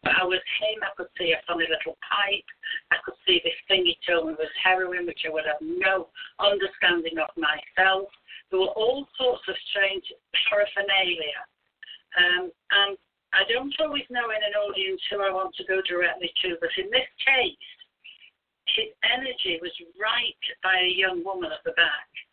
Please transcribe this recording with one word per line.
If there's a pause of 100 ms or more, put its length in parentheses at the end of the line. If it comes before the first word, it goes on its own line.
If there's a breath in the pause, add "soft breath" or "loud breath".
But
I
was (160)
him,
I
could
see
a
funny
little
pipe, (420 loud breath)
I
could
see
this (160)
thing
he
told
me
was
heroin,
which
I
would
have
no (320 loud breath)
understanding
of
myself. (400 loud breath)
There
were
all
sorts
of (160)
strange (480)
paraphernalia. (800 loud breath)
Um,
and (380)
I
don't
always
know
in
an
audience
who
I
want
to
go
directly (120)
to,
but
in
this (160)
case, (1080 loud breath)
his (160)
energy
was (240)
right (200)
by
a
young
woman
at
the
back. (220)